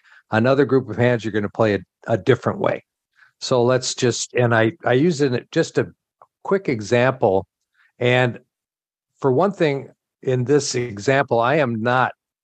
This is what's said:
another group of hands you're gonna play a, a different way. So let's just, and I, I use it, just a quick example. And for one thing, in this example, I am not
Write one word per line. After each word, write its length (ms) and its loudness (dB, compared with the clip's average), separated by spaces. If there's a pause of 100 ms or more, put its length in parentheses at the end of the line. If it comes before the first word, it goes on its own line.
(320)
another 340 2
group 240 0
of 80 -10
hands 260 2
you're 80 -6
gonna 180 -2
play 260 2
a, 40 0 (280)
a 100 0
different 420 0
way. 240 -2 (560)
So 240 0
let's 300 0
just, 400 -4
and 220 2
I, 180 2 (100)
I 100 0
use 280 2
it, 300 -2
just 260 -2
a 80 0 (580)
quick 240 -4
example. 800 0 (540)
And 400 0 (800)
for 120 0
one 200 2
thing, 380 -2 (340)
in 220 -2
this 280 0
example, 680 -2
I 160 0
am 260 -2
not 320 0 (300)